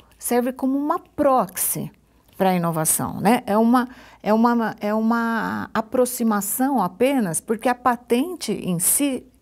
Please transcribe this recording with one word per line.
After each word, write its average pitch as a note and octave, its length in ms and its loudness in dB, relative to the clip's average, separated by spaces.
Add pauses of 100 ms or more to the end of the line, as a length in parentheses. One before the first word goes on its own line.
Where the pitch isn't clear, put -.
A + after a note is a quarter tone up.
(180)
serve A#3+ 340 0
como C4 260 -2
uma D4+ 200 -2
proxy B3 920 0 (480)
pra F#3+ 160 2
inovação, D#3+ 680 -2
né? A#3 260 2
É G3+ 120 2
uma, A#3+ 300 4 (340)
é G3+ 100 0
uma, A3+ 480 2
é G#3 140 -2
uma A3 800 -2
aproximação A#3+ 1080 0
apenas, G3 600 0
porque A3 280 -4
a B3 60 2
patente B3 800 -2
em F3+ 260 -2
si, C4 480 0 (160)